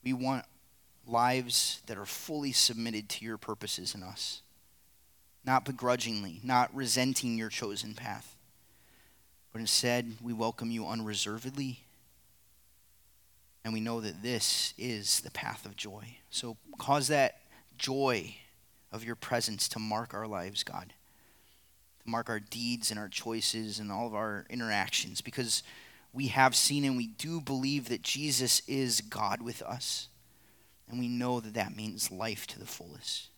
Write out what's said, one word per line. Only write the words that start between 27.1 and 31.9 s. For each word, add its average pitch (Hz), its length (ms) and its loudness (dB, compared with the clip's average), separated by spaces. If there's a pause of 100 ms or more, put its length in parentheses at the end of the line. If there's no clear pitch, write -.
believe 135 480 0
that 120 140 -2
Jesus 135 680 4
is 127 320 2
God 104 400 -2
with 117 220 -8
us, - 460 -4 (800)
and 120 120 -6
we 120 80 0
know 123 320 2
that 107 140 -10
that 101 220 0
means 107 340 -4